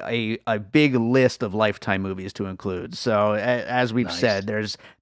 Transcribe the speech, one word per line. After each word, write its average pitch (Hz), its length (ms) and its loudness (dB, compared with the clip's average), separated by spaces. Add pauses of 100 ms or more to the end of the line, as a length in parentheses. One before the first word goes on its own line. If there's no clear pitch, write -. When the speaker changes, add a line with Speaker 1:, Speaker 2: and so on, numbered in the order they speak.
Speaker 1:
a, 113 360 -2 (100)
a 110 100 0
big 127 380 4
list 123 480 2
of 98 100 -6
Lifetime 104 480 0
movies 95 300 -6
to 101 140 -6
include. 92 500 -8
So 107 380 2
a-, 107 40 -2
as 123 560 0
we've 120 120 0
Speaker 2:
Nice. - 120 -8
Speaker 1:
said, 101 300 0
there's, 107 280 -6 (260)